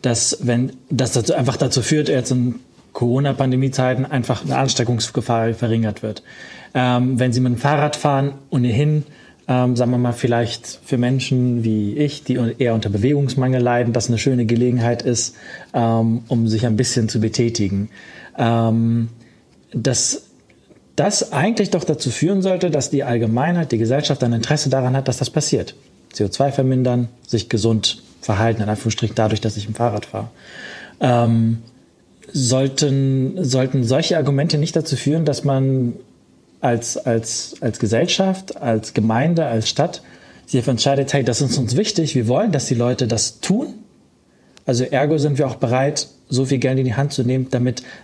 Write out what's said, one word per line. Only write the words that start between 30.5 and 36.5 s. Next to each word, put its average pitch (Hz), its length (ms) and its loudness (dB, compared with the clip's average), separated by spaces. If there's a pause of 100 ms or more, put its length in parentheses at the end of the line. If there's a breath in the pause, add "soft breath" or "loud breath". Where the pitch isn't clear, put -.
Ähm, 117 600 2 (720)
sollten, 135 1120 0
sollten 131 400 2
solche 156 340 2
Argumente 143 400 2
nicht 151 180 -2
dazu 160 200 0
führen, 156 280 0
dass 147 200 0
man 135 500 2 (680)